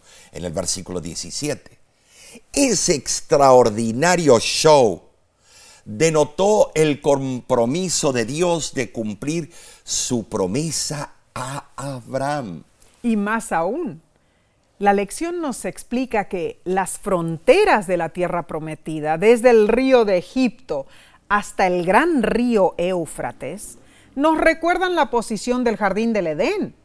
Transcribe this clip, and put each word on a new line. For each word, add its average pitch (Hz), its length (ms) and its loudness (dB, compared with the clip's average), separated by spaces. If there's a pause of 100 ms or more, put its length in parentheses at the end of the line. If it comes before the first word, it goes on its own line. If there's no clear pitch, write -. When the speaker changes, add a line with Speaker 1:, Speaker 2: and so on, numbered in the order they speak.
(300)
Speaker 1:
en 80 140 -12
el 87 80 -6
versículo 90 480 -6
diecisiete. 90 760 -10 (760)
Ese 240 420 0
extraordinario 131 1500 4
show 131 600 4 (840)
denotó 156 880 2
el 151 260 2
compromiso 135 1120 0
de 120 120 0
Dios 160 500 -2
de 127 180 -4
cumplir 131 600 -6 (320)
su - 440 -4
promesa 131 840 -4 (220)
a 131 320 -10 (100)
Abraham. 131 880 -6 (380)
Speaker 2:
Y 233 140 0
más 208 360 -4
aún, 185 480 -4 (800)
la 202 160 2
lección 320 460 -4
nos 285 260 -6
explica 226 640 -4
que 170 360 -6
las 185 340 -2
fronteras 202 880 2
de 185 120 -2
la 165 100 -2
tierra 175 380 -4
prometida, 156 720 -6
desde 226 320 6
el 220 180 6
río 254 360 4
de 202 120 2
Egipto 170 720 -4 (420)
hasta 202 380 0
el 180 200 0
gran 262 360 2
río 226 560 2
Éufrates, 170 1000 -6 (380)
nos 311 220 2
recuerdan 339 580 2
la 302 140 2
posición 247 540 -2
del 220 120 0
jardín 214 360 0
del 190 160 0
Edén. 226 460 -2 (100)